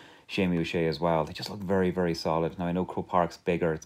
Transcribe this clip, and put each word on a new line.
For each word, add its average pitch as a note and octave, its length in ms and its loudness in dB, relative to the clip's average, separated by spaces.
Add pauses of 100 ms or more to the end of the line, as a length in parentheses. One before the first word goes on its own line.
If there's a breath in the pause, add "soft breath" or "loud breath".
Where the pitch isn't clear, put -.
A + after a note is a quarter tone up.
(300 loud breath)
Shamie F2+ 300 2
O'Shea E2 280 0
as D2+ 120 -2
well. D#2+ 240 2
They E2+ 100 -10
just - 160 -8
look G#2 120 -10
very, F#2 300 2
very F2 220 0
solid. E2 460 -2
Now, F2 60 -2
I F2 60 -2
know F2+ 140 0
Croke - 240 -6
Park's F2 280 2
bigger. E2+ 360 0
It's, D2+ 120 -8